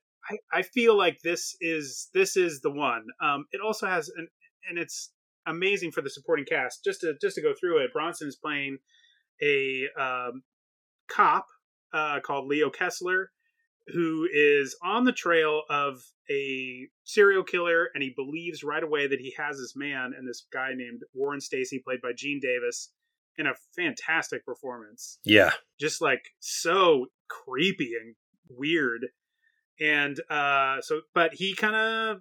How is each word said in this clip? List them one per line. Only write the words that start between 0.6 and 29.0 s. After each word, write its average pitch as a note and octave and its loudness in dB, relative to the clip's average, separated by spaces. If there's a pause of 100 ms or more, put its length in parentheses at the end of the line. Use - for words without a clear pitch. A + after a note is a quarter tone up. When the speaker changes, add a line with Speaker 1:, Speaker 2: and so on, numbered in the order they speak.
Speaker 1:
feel A3+ 4
like F3 2
this E3+ -4
is, D#3 -6
this F#3+ 2
is E3 2
the D3+ 0
one. B2+ -2 (160)
Um, D3 0
it G3 -8
also G#3+ -2
has F3 -2
an, E3 -12 (420)
and F3 -8
it's - -8 (340)
amazing F3 -2
for E3 -4
the C#3 -6
supporting C#3+ -2
cast. C3+ -4
Just - -2
to, D#3+ -2
just G3 -2
to E3+ -6
go D3 2
through E3 2
it, B2 -2
Bronson D#3 -4
is C3 -10
playing C#3 -6 (680)
a, C3+ 2 (160)
um, B2+ -4 (640)
cop, F#3 4 (480)
uh, D3+ 0
called C3+ -4
Leo D3 2
Kessler, F#3 -2 (640)
who D#3+ 0
is C#3+ 4
on G#3+ 2
the B3+ 6
trail D#3+ 2
of C#3+ -2 (300)
a C3 -6 (160)
serial G3 6
killer, E3+ 2
and C#3 -4
he C3+ -4
believes D3+ -8
right D3 -4
away D3 0
that C3+ -2
he B2+ -14
has D3 -6
his A#2+ -12
man, C3+ -6
and B2+ -12
this A#2+ -10
guy C3 -4
named A#2+ -10 (120)
Warren C#3 -2
Stacy, C3 -4
played B2+ -6
by B2 -4
Gene C#3+ -6
Davis, B2 -4 (460)
in D#3 -2
a C3 0 (220)
fantastic D#3+ -2
performance. A#2+ -12
Speaker 2:
Yeah. G2 10 (280)
Speaker 1:
Just, D3 -4
like, C3+ 2 (180)
so E3+ 4 (240)
creepy C#3 -2 (100)
and A2+ -20 (340)
weird. C3 -2 (760)